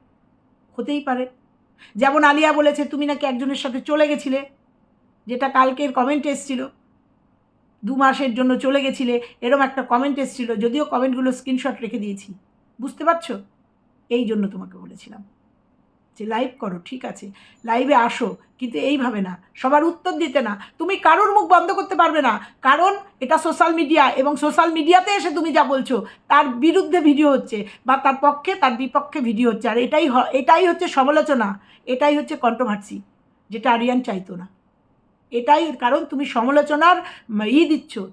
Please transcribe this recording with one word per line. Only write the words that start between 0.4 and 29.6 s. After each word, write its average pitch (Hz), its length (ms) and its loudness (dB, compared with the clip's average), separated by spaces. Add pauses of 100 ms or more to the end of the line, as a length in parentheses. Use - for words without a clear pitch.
হতেই 285 240 -6
পারে। 254 260 -4 (680)
যেমন 277 280 2
আলিয়া 302 300 4
বলেছে 294 320 2
তুমি 285 200 -4
নাকি 285 200 -2
একজনের 262 300 -4
সাথে 262 260 -6
চলে 302 260 2
গেছিলে, 277 380 -4 (840)
যেটা 247 220 -2
কালকের 262 440 0
কমেন্ট 269 320 0
এসছিল, 269 420 -6 (1160)
"দু 262 100 -4
মাসের 269 400 0
জন্য 254 240 0
চলে 277 220 2
গেছিলে", 254 400 -2 (200)
এরম 262 200 2
একটা 262 200 -2
কমেন্ট 262 380 0
এসছিল। 247 360 -6
যদিও 240 300 -2
কমেন্টগুলো 262 460 -2
স্ক্রিনশট 254 500 -4
রেখে 226 180 -8
দিয়েছি, 202 340 -10 (480)
বুঝতে 285 240 -10
পারছো? 330 340 -2 (720)
এই 240 160 0
জন্য 208 220 -2
তোমাকে 185 300 -14
বলেছিলাম - 460 -20 (960)
যে 208 60 -12
লাইভ 240 240 -2 (100)
করো, 180 260 -8
ঠিক 254 200 -12
আছে, - 260 -14 (340)
লাইভে 262 300 2
আসো, 233 400 0 (220)
কিন্তু 254 200 -8
এইভাবে 269 440 -2
না, 180 220 -8 (100)
সবার 285 300 2
উত্তর 339 280 -2
দিতে 294 300 -2
না। 208 200 -6 (180)
তুমি 349 180 -2
কারোর 392 360 4
মুখ 359 180 2
বন্ধ 349 200 6
করতে 370 240 -4
পারবে 320 260 2
না, 214 180 0 (220)
কারণ 330 340 4 (240)
এটা 294 180 2
সোশ্যাল 339 360 2
মিডিয়া, 294 360 4
এবং 277 260 0
সোশ্যাল 330 360 2
মিডিয়াতে 359 400 4
এসে 349 200 -2
তুমি 320 200 -4
যা 294 120 4
বলছো 254 420 -2 (220)
তার 285 200 4
বিরুদ্ধে 311 520 2
ভিডিও 294 320 4
হচ্ছে 214 360 -4 (180)
বা 262 120 2
তার 269 240 0
পক্ষে, 294 340 0
তার 269 160 2
বিপক্ষে 262 480 -4
ভিডিও 233 320 0
হচ্ছে। 220 180 -4